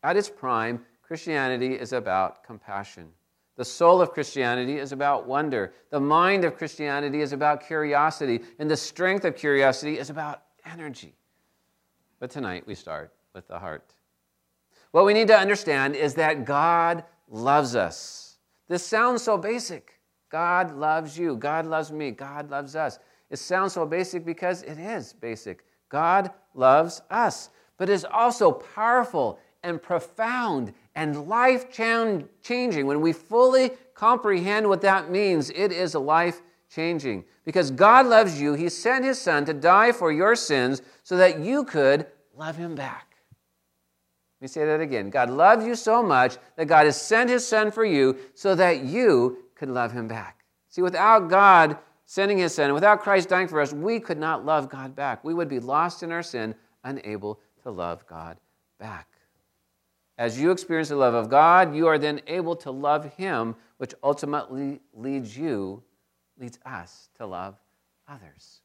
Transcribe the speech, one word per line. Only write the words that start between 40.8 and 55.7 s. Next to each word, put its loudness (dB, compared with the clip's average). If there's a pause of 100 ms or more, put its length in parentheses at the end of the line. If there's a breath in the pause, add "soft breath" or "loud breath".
so -4
that 6
you -2
could 2 (320)
love -10
him -10
back. -14 (1200)
Let -18
me -12
say -4
that 0
again. -4
God 0
loves 6
you -4
so 2
much 4 (200 soft breath)
that -4
God 8
has 2
sent 2
his 0
son 0
for -2
you 2 (180 loud breath)
so 0
that 2
you 2 (160)
could -10
love -2
him -8
back. -14 (240)
See, -4
without 4
God 8 (280 soft breath)
sending 0
his 0
son, 2
without 4
Christ 0
dying 2
for -2
us, -2
we -4
could -8
not -4
love 0
God -14
back. -6
We -6
would -4
be -4
lost -2